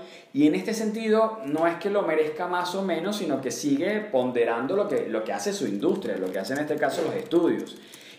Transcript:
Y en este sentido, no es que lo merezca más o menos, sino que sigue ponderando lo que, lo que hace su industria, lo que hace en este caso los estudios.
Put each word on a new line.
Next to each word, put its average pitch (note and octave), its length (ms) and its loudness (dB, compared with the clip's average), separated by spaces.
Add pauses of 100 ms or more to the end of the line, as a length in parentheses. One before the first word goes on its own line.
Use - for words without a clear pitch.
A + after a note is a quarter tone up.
(320)
Y D3 140 6
en D#3 80 6
este F#3+ 180 -2
sentido, A3 760 2
no D#3 200 2
es E3+ 100 2
que G3+ 140 -2
lo G3+ 120 2
merezca D#3 440 0
más F3+ 300 -2
o F#3+ 60 -2
menos, F#3 340 -2
sino C#3+ 240 -2
que B2+ 100 -4
sigue E3 500 0 (120)
ponderando B2 640 2
lo G3+ 100 2
que, A2+ 220 -2
lo A2 160 -2
que G#2 80 -4
hace G3 200 -2
su C#3 140 -4
industria, G#2 500 0
lo F#2 140 -4
que G2 80 -4
hace G2 140 -4
en C#3+ 80 -2
este D3 160 -2
caso - 260 0
los - 140 -2
estudios. - 600 0 (420)